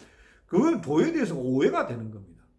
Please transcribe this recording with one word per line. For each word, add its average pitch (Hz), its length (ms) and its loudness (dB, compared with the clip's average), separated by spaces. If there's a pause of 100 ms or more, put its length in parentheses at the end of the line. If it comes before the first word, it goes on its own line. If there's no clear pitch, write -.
(460)
그건 254 340 2
도에 180 320 2
대해서 220 240 -2
오해가 135 500 2
되는 117 240 -8
겁니다. 98 220 -18 (260)